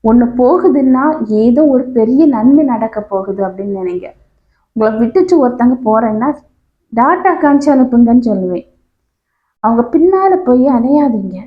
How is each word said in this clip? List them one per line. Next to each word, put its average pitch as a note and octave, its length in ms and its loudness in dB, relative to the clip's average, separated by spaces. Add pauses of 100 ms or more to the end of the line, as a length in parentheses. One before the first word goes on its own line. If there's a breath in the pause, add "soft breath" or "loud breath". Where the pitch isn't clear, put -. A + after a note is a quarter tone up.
ஒண்ணு A#3+ 220 4 (120)
போகுதுன்னா C4+ 880 0
ஏதோ A#3+ 380 2
ஒரு B3+ 180 2
பெரிய B3+ 420 0
நன்மை C4+ 380 2
நடக்க A3 380 -4
போகுது G3 440 -6
அப்படின்னு F#3+ 360 -8
நினைங்க. F3+ 260 -8 (680)
உங்களை A3 260 -2
விட்டுட்டு D#4+ 480 2
ஒருத்தங்க B3 280 0 (100)
போறேன்னா A3 440 0 (680)
டாட்டா F4 380 0
காமிச்சு C#4+ 360 0
அனுப்புங்கன்னு B3 560 2
சொல்லுவேன். F#3 400 -4 (960)
அவங்க A#3 320 0
பின்னால F#4+ 440 2
போய் B3+ 320 0
அலையாதீங்க A#3+ 800 -2